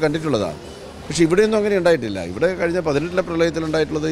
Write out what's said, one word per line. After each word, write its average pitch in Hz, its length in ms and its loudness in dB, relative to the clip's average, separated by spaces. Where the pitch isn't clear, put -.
കണ്ടിട്ടുള്ളതാണ്. 143 540 0
പക്ഷേ 156 220 0
ഇവിടെയൊന്നും 214 320 4
അങ്ങനെ 208 200 0
ഉണ്ടായിട്ടില്ല. 123 380 2
ഇവിടെ 113 180 0
കഴിഞ്ഞ 170 280 0
പതിനെട്ടിലെ 175 400 0
പ്രളയത്തിലുണ്ടായിട്ടുള്ളത് 160 840 0